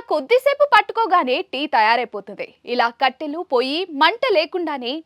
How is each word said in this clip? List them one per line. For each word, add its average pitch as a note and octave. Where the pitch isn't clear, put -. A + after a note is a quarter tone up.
కొద్దిసేపు B4+
పట్టుకోగానే G4
టీ C4+
తయారైపోతుంది. A3
ఇలా A#3+
కట్టెలు, C#4+
పొయ్యి, C4
మంట E4
లేకుండానే D#4